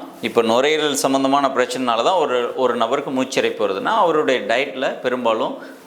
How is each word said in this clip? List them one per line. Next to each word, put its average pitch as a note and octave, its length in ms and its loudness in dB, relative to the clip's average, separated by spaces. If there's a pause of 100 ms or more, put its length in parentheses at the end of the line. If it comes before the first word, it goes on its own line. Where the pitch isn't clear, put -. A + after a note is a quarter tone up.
(220)
இப்ப A#2+ 200 0
நுரையீரல் C#3+ 520 2
சம்பந்தமான C3+ 540 2
பிரச்சனைனால B2 560 0
தான் F3 200 2
ஒரு, B2 320 -2
ஒரு B2 200 2
நபருக்கு B2 360 -2
மூச்சிறைப்பு B2+ 540 0
வருதுன்னா, G2 280 0 (100)
அவருடைய D3+ 360 2
டயட்ல C3 600 -2
பெரும்பாலும் B2 760 -4 (100)